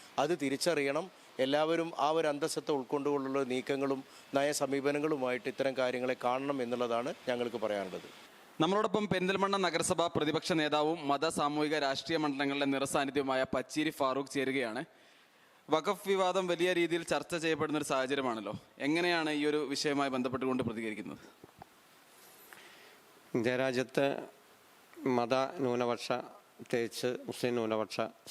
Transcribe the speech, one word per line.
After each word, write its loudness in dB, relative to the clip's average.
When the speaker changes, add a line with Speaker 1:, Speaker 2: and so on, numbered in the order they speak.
Speaker 1:
അത് 2
തിരിച്ചറിയണം. 0
എല്ലാവരും 2
ആ 4
ഒരു 2
അന്തസ്സത്ത -2
ഉൾക്കൊണ്ടുകൊണ്ടുള്ള 0
നീക്കങ്ങളും 0
നയസമീപനങ്ങളുമായിട്ട് 0
ഇത്തരം 0
കാര്യങ്ങളെ 0
കാണണം 0
എന്നുള്ളതാണ് 0
ഞങ്ങൾക്ക് -2
പറയാനുള്ളത്. -4
Speaker 2:
നമ്മളോടൊപ്പം 2
പെരിന്തൽമണ്ണ 0
നഗരസഭ 2
പ്രതിപക്ഷ 0
നേതാവും 2
മത, 2
സാമൂഹിക, 0
രാഷ്ട്രീയ 0
മണ്ഡലങ്ങളിലെ 0
നിറസാന്നിധ്യവുമായ 0
പച്ചീരി -2
ഫാറൂഖ് -2
ചേരുകയാണ്. -2
വഖഫ് 0
വിവാദം 2
വലിയ 2
രീതിയിൽ 2
ചർച്ച -2
ചെയ്യപ്പെടുന്ന 0
ഒരു -2
സാഹചര്യമാണല്ലോ. 0
എങ്ങനെയാണ് 2
ഈ 0
ഒരു 2
വിഷയവുമായി 0
ബന്ധപ്പെട്ടുകൊണ്ട് 0
പ്രതികരിക്കുന്നത്? -6
Speaker 3:
ഇന്ത്യ 2
രാജ്യത്ത് 0
മത 2
ന്യൂനപക്ഷ, 0
പ്രത്യേകിച്ച് -2
മുസ്ലിം -2
ന്യൂനപക്ഷ 0